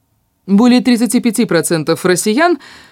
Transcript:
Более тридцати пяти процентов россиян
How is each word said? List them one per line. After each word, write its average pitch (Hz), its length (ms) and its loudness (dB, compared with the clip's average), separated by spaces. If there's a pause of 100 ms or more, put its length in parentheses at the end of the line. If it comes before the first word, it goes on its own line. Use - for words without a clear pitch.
(460)
Более 240 360 2
тридцати 240 380 0
пяти 226 260 -2
процентов 160 600 -2
россиян 214 540 0 (320)